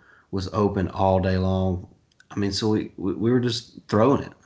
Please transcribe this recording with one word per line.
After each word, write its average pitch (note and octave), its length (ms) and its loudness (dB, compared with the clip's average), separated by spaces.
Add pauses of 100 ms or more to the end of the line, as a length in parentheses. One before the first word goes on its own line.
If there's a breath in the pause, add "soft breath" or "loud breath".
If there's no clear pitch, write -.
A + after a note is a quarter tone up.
(320 soft breath)
was F#2+ 220 -6
open G2+ 360 0
all F#2+ 300 2
day F#2+ 180 2
long. F#2 500 0 (440)
I - 80 -6
mean, G2+ 140 -2
so G#2+ 160 -2
we, G#2+ 280 -2
we, F2+ 160 -4
we A2+ 180 0
were B2+ 100 4
just - 380 -6 (100)
throwing A#2 340 4
it. - 80 -14 (140)